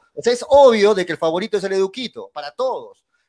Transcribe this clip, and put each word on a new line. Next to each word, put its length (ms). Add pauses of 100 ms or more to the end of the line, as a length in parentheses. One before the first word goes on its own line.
(160)
O 60
sea, 120
es 160
obvio 460
de 100
que 60
el 80
favorito 380
es 60
L 120
D 80
U 80
Quito, 420
para 180
todos. 540 (240)